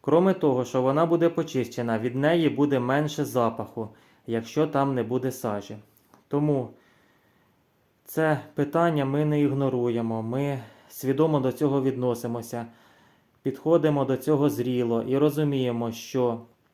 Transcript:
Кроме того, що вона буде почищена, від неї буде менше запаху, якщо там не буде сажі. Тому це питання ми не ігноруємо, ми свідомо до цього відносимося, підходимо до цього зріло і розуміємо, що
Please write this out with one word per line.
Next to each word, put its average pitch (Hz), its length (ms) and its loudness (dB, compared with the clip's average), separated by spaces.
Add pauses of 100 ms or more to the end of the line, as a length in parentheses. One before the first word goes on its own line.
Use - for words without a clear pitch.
Кроме 180 280 4
того, 131 300 2
що 127 180 -2
вона 143 240 2
буде 170 220 2
почищена, 123 720 -2
від 120 160 -4
неї 151 340 2
буде 139 320 2
менше 147 440 0
запаху, 113 640 -2 (380)
якщо 117 400 -2
там 139 280 0
не 120 80 0
буде 123 300 -2
сажі. 107 440 -8 (520)
Тому 143 400 0 (1400)
це 156 360 0 (140)
питання 151 500 0
ми 143 200 0
не 151 160 2
ігноруємо, 120 840 0
ми 135 380 -4 (280)
свідомо 143 520 0
до 127 120 0
цього 139 300 0
відносимося, 117 840 -4 (760)
підходимо 151 600 2
до 131 120 0
цього 147 340 2
зріло 117 520 0
і 135 160 0
розуміємо, 135 760 0
що 117 480 -2 (340)